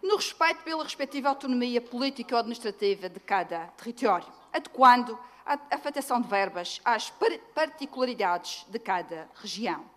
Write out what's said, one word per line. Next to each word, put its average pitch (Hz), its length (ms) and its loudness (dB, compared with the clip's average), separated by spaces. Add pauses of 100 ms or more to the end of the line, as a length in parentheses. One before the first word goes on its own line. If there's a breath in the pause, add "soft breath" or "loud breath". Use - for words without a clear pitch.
no 392 140 2
respeito 330 460 0
pela 320 200 -4
respectiva 277 460 -4
autonomia 247 540 0
política 247 540 -4
ou - 20 4
administrativa 208 720 -2
de 180 100 -16
cada 175 460 -2 (100)
território, 226 520 0 (260)
adequando 247 640 6 (260 loud breath)
a 285 140 -2 (160)
afetação 277 480 -2
de - 60 -4
verbas 185 580 -2
às 226 240 2
par-, - 280 0 (160)
particularidades 254 1160 -2
de 214 80 -4
cada 170 560 -4
região. 185 500 -6 (120)